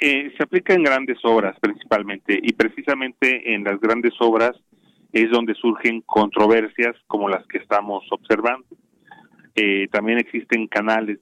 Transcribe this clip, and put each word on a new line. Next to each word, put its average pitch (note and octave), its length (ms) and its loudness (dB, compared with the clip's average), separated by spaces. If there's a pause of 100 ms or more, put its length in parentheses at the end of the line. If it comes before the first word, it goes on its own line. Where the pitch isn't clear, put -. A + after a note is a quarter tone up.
eh, C#3+ 360 -2
se - 60 -2
aplica F3+ 320 0
en F3 80 4
grandes C3 400 0
obras A2 380 2
principalmente, G2+ 840 -2
y A#2 120 0
precisamente C3 1000 -2
en G#2 80 -4
las G2+ 180 -2
grandes A#2 380 0
obras A#2 340 2 (600)
es A2+ 180 2
donde A#2 240 0
surgen A2+ 480 -2
controversias A2 920 2 (120)
como G2+ 220 -2
las F#2+ 180 -4
que - 120 -6
estamos G#2 520 -4
observando. A#2 560 -2 (880)
Eh, G2 360 0
también A2 280 -2
existen A2+ 480 -4
canales, G#2+ 560 -2